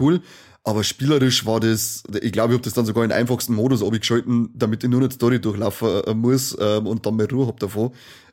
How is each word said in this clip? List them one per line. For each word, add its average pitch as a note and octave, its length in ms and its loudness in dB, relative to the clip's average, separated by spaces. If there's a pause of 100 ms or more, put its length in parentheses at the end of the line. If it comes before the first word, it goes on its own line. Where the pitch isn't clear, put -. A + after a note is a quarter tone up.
cool, E3 180 4 (460)
aber G#2+ 180 0
spielerisch C3+ 600 0
war A2 160 2
das, A2+ 420 0 (180)
ich A2+ 120 -2
glaub, A2+ 160 2
ich B2 80 4
hab B2 60 -4
das G2+ 100 -6
dann A#2+ 120 0
sogar A2+ 200 0
in G#2+ 60 0
den - 60 2
einfachsten A#2+ 380 0
Modus A#2+ 260 2
abgeschalten, A#2 720 0
damit A2+ 300 -2
ich B2+ 60 0
nur B2 100 2
nicht C3 140 2
die - 20 -16
Story A#2+ 240 2
durchlaufen, G2+ 640 -2
äh, A2 80 -2
muss, B2+ 460 0
ähm, G#2+ 280 0
und A2 180 -4
dann G#2+ 100 -2
mehr G#2+ 140 0
Ruhe B2 180 0
hab A2 140 -6
davon, G#2+ 300 -2 (420)